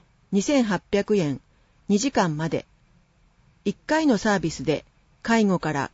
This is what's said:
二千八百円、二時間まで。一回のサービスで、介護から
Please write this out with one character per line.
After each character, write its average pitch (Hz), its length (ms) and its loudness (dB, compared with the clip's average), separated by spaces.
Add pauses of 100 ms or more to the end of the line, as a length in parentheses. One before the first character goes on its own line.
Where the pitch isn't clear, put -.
(300)
二 196 100 2
千 269 220 2
八 202 180 -2 (100)
百 202 260 0
円、 147 240 0 (480)
二 202 100 2
時 269 140 0
間 170 240 0
ま 160 120 -4
で。 147 160 -4 (1000)
一 208 120 -4 (100)
回 311 200 2
の 220 120 4
サ 208 180 0
ー - 20 0
ビ 160 140 -4
ス - 100 -12
で、 147 220 -2 (380)
介 226 220 2
護 190 140 2
か 156 140 -4
ら 139 220 -4